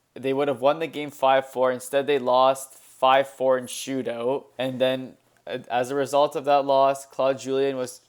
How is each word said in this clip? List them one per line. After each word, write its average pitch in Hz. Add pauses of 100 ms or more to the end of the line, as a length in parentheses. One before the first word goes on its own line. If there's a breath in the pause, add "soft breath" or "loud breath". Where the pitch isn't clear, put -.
(160)
They 127
would 143
have 127
won 143
the 165
game 143
five 135
four. 127
Instead, 127
they 143
lost 131
five 135
four 131
in 127
shootout. 123 (140)
And 127
then, 131 (340)
uh, 127 (100)
as 123
a 135
result 143
of 143
that 143
loss, 139
Claude 135
Julien 135
was, 127